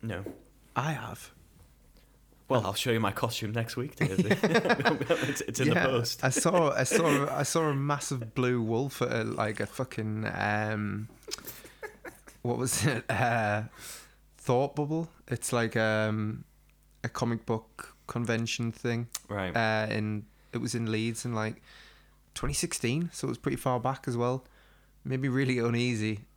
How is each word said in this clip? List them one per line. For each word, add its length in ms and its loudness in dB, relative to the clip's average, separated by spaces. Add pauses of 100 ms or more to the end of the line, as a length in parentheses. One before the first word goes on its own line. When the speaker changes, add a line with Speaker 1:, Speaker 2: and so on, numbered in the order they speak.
Speaker 1:
No. 240 -6 (520)
Speaker 2:
I 160 0
have. 400 -10 (1160)
Speaker 1:
Well, 160 4
I'll 100 0
show 180 0
you 80 2
my 100 2
costume 400 -4
next 260 -4
week, 200 -6
Speaker 2:
<laughs> 0 -
Speaker 1:
Daisy. 260 2
<laughs> 200 2
It's, 1000 2
it's 200 -6
in 100 4
the 40 4
Speaker 2:
Yeah, 120 4
Speaker 1:
post. 380 0
Speaker 2:
I 60 4
saw, 420 4
I 120 2
saw, 440 4
Speaker 1:
<laughs> 80 -2
Speaker 2:
I 60 0
saw 260 2
a 60 2
massive 640 -2
blue 260 2
wolf 400 0
at 80 0
a, 140 0
like, 340 -2
a 80 0
fucking, 680 -4
um, 760 0 (1300)
what 160 -2
was 280 0
it? 240 0
Uh, 520 2 (760)
Thought 380 2
Bubble. 320 -2 (180)
It's 260 -4
like, 240 2
um, 680 2 (580)
a 60 -4
comic 360 -2
book 520 -6 (100)
convention 640 -2
thing. 380 -4 (200)
Speaker 1:
Right. 220 -2
Speaker 2:
Uh, 420 2
in, 340 -2 (260)
it 60 -4
was 180 -2
in 160 0
Leeds 320 0
in, 100 -2
like, 260 -2 (720)
twenty 200 -2
sixteen, 580 0
so 140 -6
it 40 -2
was 80 -4
pretty 180 -2
far 240 2
back 260 -2
as 100 -2
well. 280 0 (600)
Made 160 -2
me 80 0
really 300 2
uneasy 600 2 (160)